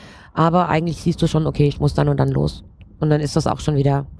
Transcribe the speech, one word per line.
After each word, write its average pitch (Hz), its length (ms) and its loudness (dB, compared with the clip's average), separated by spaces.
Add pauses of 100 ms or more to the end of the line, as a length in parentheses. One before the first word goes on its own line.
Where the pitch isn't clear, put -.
(320)
Aber 170 360 2
eigentlich 160 340 -2
siehst 170 200 -2
du 165 40 4
schon, 156 220 0
okay, 147 180 2
ich 139 140 -2
muss 143 140 0
dann 147 140 2
und 139 100 0
dann 135 120 0
los. 147 320 -2 (380)
Und 151 100 0
dann 151 100 2
ist 143 140 -4
das 151 140 0
auch - 100 -2
schon 151 160 -2
wieder 139 320 0 (140)